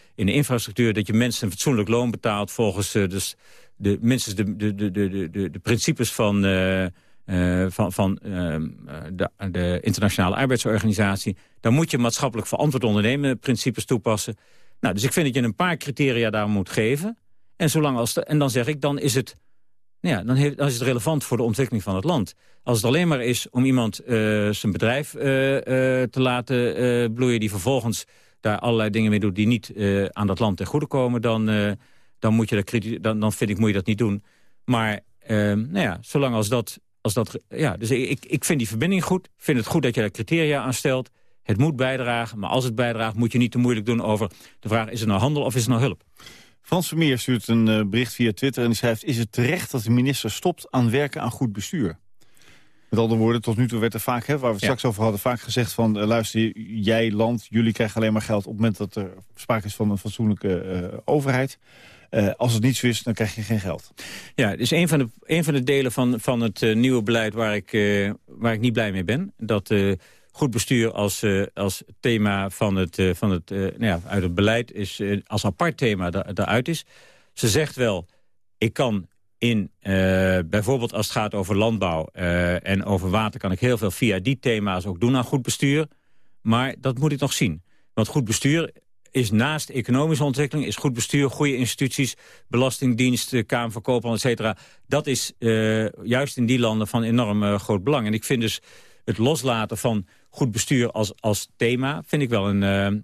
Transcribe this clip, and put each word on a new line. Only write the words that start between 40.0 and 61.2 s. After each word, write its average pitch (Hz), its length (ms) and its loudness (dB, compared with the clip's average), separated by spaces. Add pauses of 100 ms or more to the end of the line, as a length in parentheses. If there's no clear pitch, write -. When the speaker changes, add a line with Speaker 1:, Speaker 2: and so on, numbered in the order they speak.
Speaker 1:
daar 104 100 0
criteria 147 520 -2
aan 127 120 -2
stelt. 131 360 -2 (320)
Het 98 160 -2
moet 147 180 2
bijdragen, 120 640 -2
maar 98 120 -6
als 127 140 2
het 120 100 -4
bijdraagt, 110 420 -2
moet 117 160 2
je 127 60 2
niet 120 120 4
te - 80 -2
moeilijk 120 280 2
doen 117 160 0
over... 104 280 0 (300)
de - 80 -8
vraag, 110 220 0
is 107 100 -8
het 110 80 0
nou 98 120 4
handel 143 220 2
of 110 120 -2
is 123 60 2
het 113 100 0
nou 120 100 4
hulp? 127 220 0 (580)
Speaker 2:
Frans 170 280 0
Vermeer 156 300 2
stuurt 120 300 -2
een, 113 200 4
eh, 110 180 4
bericht 117 280 -2
via 117 180 2
Twitter 127 300 -2
en 120 60 2
die 117 80 2
schrijft: 113 280 -2
"Is 123 140 -2
het 117 140 -2
terecht 143 380 0
dat 123 120 -4
de 107 80 -2
minister 123 400 2
stopt - 400 -4
aan 120 200 2
werken 143 320 0
aan 127 80 -2
goed 120 220 -4
bestuur?" 101 460 -4 (920)
Met 110 100 2
andere 113 200 4
woorden, 113 220 2
tot 113 140 0
nu 123 120 2
toe 110 120 -2
werd 110 140 0
er 113 60 -4
vaak, 120 260 -2
hè, 147 120 0
waar 131 100 0
we 113 60 2
het 98 60 -8
Speaker 1:
Ja. 113 60 -2
Speaker 2:
straks 131 180 0
over 110 180 0
hadden... 107 180 0
vaak 123 200 -2
gezegd 117 320 -2
van, 110 260 2
eh, 104 80 0
"Luister, 110 520 0
jij 113 540 0
land, 113 360 0
jullie 113 240 2
krijgen 107 240 -2
alleen 110 160 2
maar 110 100 0
geld... 104 240 -2
op 107 60 -12
het 104 80 -6
moment 110 160 2
dat 101 200 -6
er 95 160 -6 (220)
sprake 110 320 -2
is 101 80 -8
van 104 160 0
een 101 80 0
fatsoenlijke, 101 600 -2
eh, 90 440 -6
overheid. 135 540 0 (520)